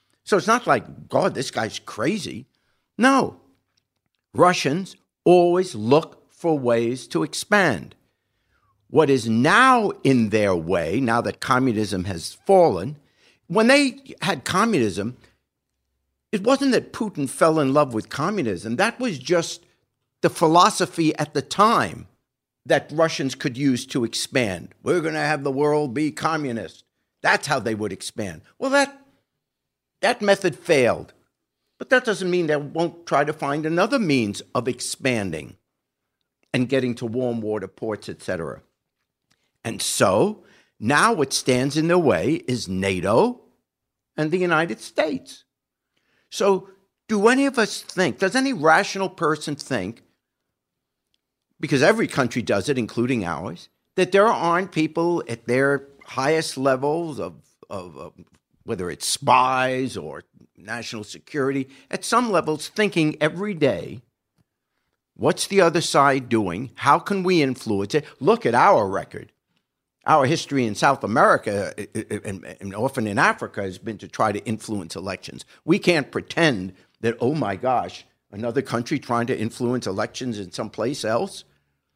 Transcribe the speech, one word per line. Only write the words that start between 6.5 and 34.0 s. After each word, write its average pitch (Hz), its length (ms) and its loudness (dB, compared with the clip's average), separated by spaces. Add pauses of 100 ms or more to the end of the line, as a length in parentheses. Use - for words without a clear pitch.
ways 120 520 -2
to 165 140 -2
expand. 151 680 0 (960)
What 143 200 4
is 120 200 2
now 202 640 4 (120)
in 123 260 4
their 101 260 2
way, 85 440 0
now 117 220 0
that - 180 -4
communism 107 680 0
has 87 280 -8
fallen, 147 640 2 (500)
when 220 200 2
they 277 540 2
had 156 240 -4
communism, 127 720 0 (1120)
it 196 120 -4
wasn't 269 300 2
that - 180 0
Putin 147 380 -6
fell 160 300 2
in 135 140 2
love 143 200 2
with 107 160 -4
communism. 120 640 -4
That 208 240 -2
was 226 180 -4
just 160 480 -2 (560)
the - 80 4
philosophy 170 840 2
at 151 180 -6
the 143 80 -2
time 147 640 0 (580)
that 143 260 0
Russians 156 440 0
could 123 220 -6
use 131 300 0
to 127 160 -2
expand. 113 720 -4 (100)
"We're 165 180 0
gonna 156 180 -4
have 151 240 -2
the 139 80 -2 (100)
world 147 320 0
be 147 180 -2
communist." 139 720 -6 (380)
That's 190 260 0
how 143 120 0
they 113 160 -2
would 104 180 -6
expand. 92 480 -10 (180)
Well, 269 120 -4
that, 269 300 0 (1000)
that 226 200 0
method 196 340 2
failed. 117 580 2 (640)
But - 120 -8
that 254 160 4
doesn't 185 240 -2
mean 175 180 0
they 151 80 2
won't 160 520 -4
try 147 160 2
to 151 100 -4
find 151 320 -4
another 196 340 0
means 131 420 0 (120)